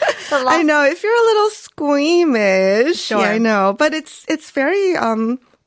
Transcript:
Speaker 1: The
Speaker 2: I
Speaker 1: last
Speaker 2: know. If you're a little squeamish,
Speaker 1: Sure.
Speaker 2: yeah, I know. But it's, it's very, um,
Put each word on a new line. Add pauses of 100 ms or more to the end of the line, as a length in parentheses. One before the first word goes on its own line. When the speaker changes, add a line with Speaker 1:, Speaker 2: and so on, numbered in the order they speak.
(300)
Speaker 1:
The
Speaker 2:
I (200)
Speaker 1:
last
Speaker 2:
know.
If
you're
a
little
squeamish,
Speaker 1:
Sure.
Speaker 2:
yeah,
I
know.
But
it's,
it's
very,
um, (260)